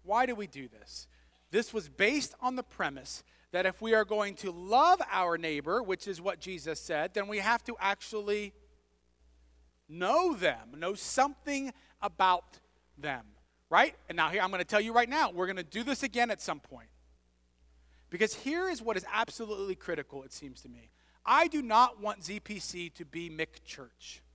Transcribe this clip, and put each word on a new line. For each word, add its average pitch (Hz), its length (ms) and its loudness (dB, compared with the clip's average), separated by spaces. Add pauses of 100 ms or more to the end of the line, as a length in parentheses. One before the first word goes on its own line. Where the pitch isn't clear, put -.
Why 226 240 2
do 247 80 -4
we 208 140 -8
do 135 200 -14
this? - 400 -18 (440)
This 226 200 0
was 196 160 -6
based 233 540 0
on 254 140 -2
the 254 80 -6
premise - 600 -8 (280)
that 185 160 0
if 185 120 -2
we 226 140 2
are 220 100 6
going 202 340 -2
to 196 120 -6
love 240 500 6 (120)
our 180 260 2
neighbor, 160 460 -2
which 190 240 -4
is 175 120 -6
what 175 200 -4
Jesus 160 400 -8
said, 165 340 -2
then 202 140 -2
we 208 100 -4
have 220 280 2
to 240 140 -6
actually 208 760 -2 (1300)
know 247 460 2
them, 147 440 -2
know 180 180 -4
something 277 760 0 (300)
about 185 560 2 (400)
them, 139 280 -6 (440)
right? 247 240 6 (160)
And 165 60 -8
now 160 140 2
here, 190 120 0
I'm 185 80 2
gonna 180 140 -2
tell 208 180 2
you 226 120 -2
right 240 140 6
now, 277 220 2
we're 180 160 -2
gonna 185 160 -4
do 180 220 -6
this 269 180 -2
again 240 300 0
at 190 100 -6
some 156 180 -6
point. 117 300 -20 (1200)
Because 208 240 0
here 339 340 -2
is 285 140 -4
what 220 160 -2
is - 160 -6
absolutely 208 640 -4
critical, 143 480 -8
it 135 100 -20
seems 131 280 -16
to 123 80 -20
me. 117 200 -20 (340)
I 294 240 6
do 311 140 -2
not 233 400 4
want 202 220 -6
Z 196 160 -8
P 208 180 -10
C 175 380 -8
to 170 100 -12
be 165 240 -10
McChurch. - 920 -12 (140)